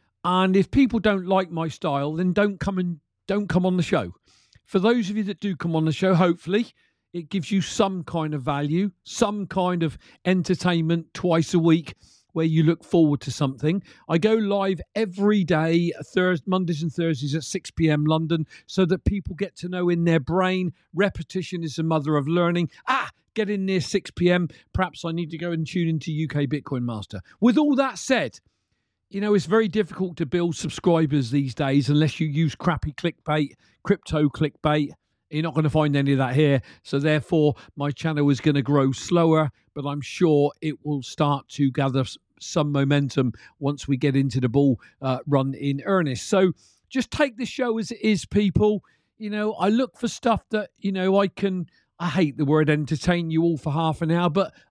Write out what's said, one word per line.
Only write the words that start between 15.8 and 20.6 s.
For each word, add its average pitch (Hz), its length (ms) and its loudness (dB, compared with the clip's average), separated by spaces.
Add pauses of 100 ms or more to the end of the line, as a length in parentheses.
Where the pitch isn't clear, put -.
Thurs-, 185 420 0
Mondays 180 340 -2
and 165 100 -4
Thursdays 147 440 -2
at 160 80 -4
six - 260 -8
P 160 200 0
M 151 140 2
London, 160 440 0 (180)
so - 200 0
that 170 200 0
people 190 300 -4
get 190 220 -8
to 180 120 -10
know 180 200 -2
in 170 140 2
their 165 160 4
brain, 185 540 0 (200)